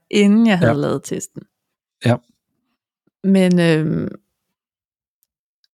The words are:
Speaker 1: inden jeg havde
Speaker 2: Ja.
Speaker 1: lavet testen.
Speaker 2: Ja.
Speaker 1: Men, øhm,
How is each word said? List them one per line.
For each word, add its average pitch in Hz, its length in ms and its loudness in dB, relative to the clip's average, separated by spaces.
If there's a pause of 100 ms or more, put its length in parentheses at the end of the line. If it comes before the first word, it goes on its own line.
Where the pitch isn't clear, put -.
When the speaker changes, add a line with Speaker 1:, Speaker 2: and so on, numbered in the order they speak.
Speaker 1:
inden 208 380 2
jeg 196 100 2
havde 170 140 2
Speaker 2:
Ja. 143 60 -2
Speaker 1:
lavet 143 260 -4
testen. - 380 -12 (640)
Speaker 2:
Ja. 120 100 2 (1080)
Speaker 1:
Men, 185 360 2
øhm, 165 480 -2 (1700)